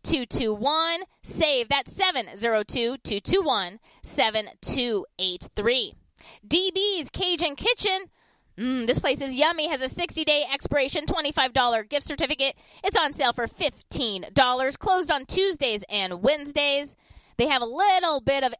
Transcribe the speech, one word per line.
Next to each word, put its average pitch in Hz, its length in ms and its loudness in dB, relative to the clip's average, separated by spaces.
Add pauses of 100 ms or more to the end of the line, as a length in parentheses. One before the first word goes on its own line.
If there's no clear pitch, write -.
two 262 220 2
two 220 280 0
one, 320 500 0 (200)
save. 262 460 2
That's 277 260 -2
seven 330 400 0
zero 220 280 0
two, 247 340 -2
two - 240 -4
two 381 200 2
one, 214 380 -2 (220)
seven 220 480 0 (100)
two 240 460 0 (120)
eight 185 380 -4
three. 214 380 0 (520)
D 359 300 2
B's 381 340 0
Cajun 339 460 -2
Kitchen. 381 540 0 (480)
Mm, 247 280 -4
this 254 140 2
place 269 220 0
is 269 140 -4
yummy. 311 320 2
Has 285 140 -4
a 262 80 -2
sixty-day 302 640 0
expiration, 285 540 -2
twenty-five 294 480 0
dollar 240 300 2
gift 285 220 -4
certificate. 269 500 -2 (280)
It's - 140 0
on 302 160 2
sale 247 200 0
for 233 140 -4
fifteen 233 880 -4
dollars. 254 440 2
Closed 370 340 0
on 277 140 0
Tuesdays 294 640 0
and 185 320 -2
Wednesdays. 285 760 0 (420)
They 247 100 2
have 269 140 2
a 240 40 -2
little 339 540 2
bit 269 240 0
of 240 160 0